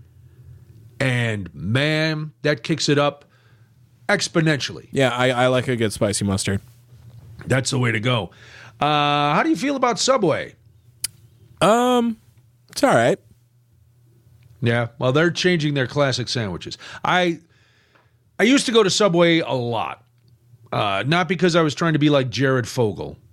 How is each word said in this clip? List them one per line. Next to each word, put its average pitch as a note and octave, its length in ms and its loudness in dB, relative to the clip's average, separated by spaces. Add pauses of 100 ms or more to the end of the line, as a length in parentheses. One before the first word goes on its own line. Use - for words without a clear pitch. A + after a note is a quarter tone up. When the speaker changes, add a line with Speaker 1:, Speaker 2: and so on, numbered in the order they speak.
(1000)
Speaker 1:
And, A#2 520 -2
man, D3+ 800 -2 (120)
that D3 200 0
kicks - 260 -4
it D3 80 4
up C#3+ 280 0 (840)
exponentially. D#3 840 -2
Speaker 2:
Yeah, C3 180 2
I, B2 200 2
I B2 180 2
like B2+ 180 0
a C3 80 -2
good A2 180 -2
spicy G#2 320 -2
mustard. G2 360 -2 (840)
Speaker 1:
That's B2+ 240 -2
the C3 80 -2
way A#2+ 120 0
to A2 100 -2
go. A2+ 300 -2 (500)
Uh, D3 540 0
how G#3+ 80 2
do D#4+ 80 0
you A3 60 2
feel C4+ 200 -4
about A#3+ 220 0
Subway? D#3+ 560 0 (1080)
Speaker 2:
Um, A#3+ 560 2 (540)
it's - 140 -4
all A#3 100 4
right. B2+ 240 4 (1400)
Speaker 1:
Yeah, A#2 280 0 (100)
well, B2+ 140 0
they're D#3+ 180 4
changing D#3 440 0
their C3 120 0
classic B2+ 420 -2
sandwiches. - 500 -6 (260)
I, F3 360 0 (1000)
I G3 60 2
used B3+ 220 4
to B3+ 60 -4
go A3 100 4
to F#3+ 80 2
Subway E3+ 500 4
a A#2 120 -6
lot, A#2 520 -6 (680)
uh, G#2+ 340 -2
not E3+ 220 0
because F3 280 0
I E3 60 4
was D3+ 120 0
trying E3 200 0
to D3+ 40 0
be D3+ 120 4
like C3+ 200 2
Jared B2+ 380 0
Fogle, F#2+ 500 -4 (140)